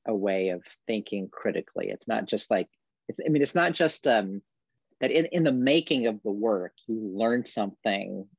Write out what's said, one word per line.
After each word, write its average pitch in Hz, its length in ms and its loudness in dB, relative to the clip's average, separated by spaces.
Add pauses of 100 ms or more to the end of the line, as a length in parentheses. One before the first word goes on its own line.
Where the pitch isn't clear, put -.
a 113 80 -2
way 95 360 0
of 90 140 -4 (240)
thinking 104 440 -4
critically. - 580 -4
It's - 180 -10
not 110 180 -2
just - 260 -4
like, 92 160 2 (400)
it's, - 180 -8
I - 40 2
mean, 151 120 4
it's 143 140 0
not 175 180 2
just, 160 340 0
um, 101 340 2 (600)
that 131 100 2
in, 156 160 4
in 170 160 0
the 147 80 4
making 131 560 2
of 107 160 -2
the 107 80 -2
work, 101 420 0 (140)
you 110 120 -2 (160)
learn 117 300 2
something 98 800 -4 (120)